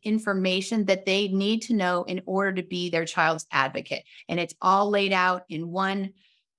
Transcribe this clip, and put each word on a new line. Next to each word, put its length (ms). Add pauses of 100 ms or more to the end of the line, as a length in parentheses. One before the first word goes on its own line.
information 800
that 200
they 220
need 340
to 140
know 300
in 220
order 260
to 100
be 260
their 160
child's 460
advocate. 540 (240)
And 100
it's 240
all 260
laid 240
out 360
in 200
one 440 (460)